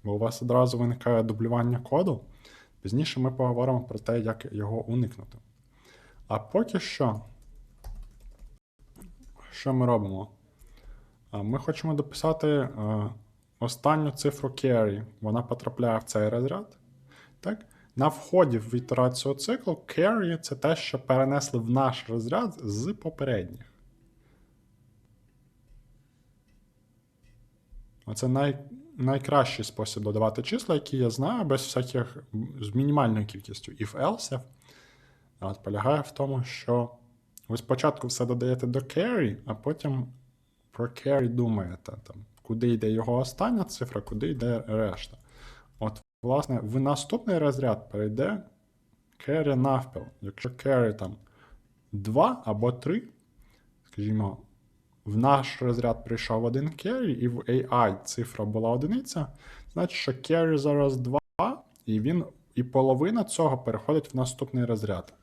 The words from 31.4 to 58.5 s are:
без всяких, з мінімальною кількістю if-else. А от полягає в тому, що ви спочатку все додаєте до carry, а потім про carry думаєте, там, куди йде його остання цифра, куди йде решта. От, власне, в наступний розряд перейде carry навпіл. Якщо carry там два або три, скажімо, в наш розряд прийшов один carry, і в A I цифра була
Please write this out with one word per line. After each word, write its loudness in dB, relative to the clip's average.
без 2
всяких, -2
з -8
мінімальною 4
кількістю -14
if-else. -4
А -6
от -8
полягає 0
в -10
тому, -2
що 0
ви -4
спочатку 0
все -2
додаєте 0
до 0
carry, 0
а -6
потім -4
про -4
carry 0
думаєте, -2
там, -18
куди 0
йде 2
його 0
остання 0
цифра, -6
куди -4
йде -2
решта. -2
От, -4
власне, 0
в -2
наступний 0
розряд 2
перейде -2
carry 2
навпіл. 0
Якщо -8
carry 2
там -8
два 2
або 2
три, -2
скажімо, -2
в 0
наш 4
розряд 0
прийшов -2
один 0
carry, -2
і 0
в -2
A 0
I 2
цифра -6
була 0